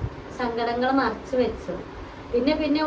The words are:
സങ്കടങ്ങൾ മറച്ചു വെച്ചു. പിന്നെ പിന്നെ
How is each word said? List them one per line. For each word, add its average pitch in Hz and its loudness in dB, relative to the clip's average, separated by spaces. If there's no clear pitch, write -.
സങ്കടങ്ങൾ 240 0
മറച്ചു 247 0
വെച്ചു. 208 0
പിന്നെ 254 4
പിന്നെ 302 2